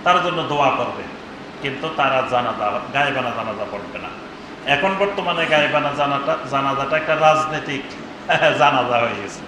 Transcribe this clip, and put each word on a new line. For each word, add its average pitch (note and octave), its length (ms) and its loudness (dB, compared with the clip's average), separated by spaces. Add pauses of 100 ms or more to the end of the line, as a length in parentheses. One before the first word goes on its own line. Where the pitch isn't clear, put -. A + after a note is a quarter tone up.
তার F3+ 200 6
জন্য E3 160 -2 (120)
দোয়া C#3+ 180 4 (100)
করবে, G2 240 -4 (580)
কিন্তু C#3 340 -4
তার C#3 240 4
আর B2+ 140 2
জানাজা, A#2+ 320 0 (280)
গাইবানা C3 440 0
জানাজা G#2+ 340 -4
পড়বে G2+ 280 -8
না। - 100 -10 (560)
এখন F#3 260 2 (100)
বর্তমানে F3+ 440 0
গাইবানা D3 540 2
জানাটা, C#3 340 0 (180)
জানাজাটা C3+ 460 0
একটা D#3 180 0 (100)
রাজনৈতিক D#3 580 2 (400)
<laughs> D3+ 380 4
জানাজা B2 420 4
হয়ে G#2+ 180 -2
গেছে। G2 260 -10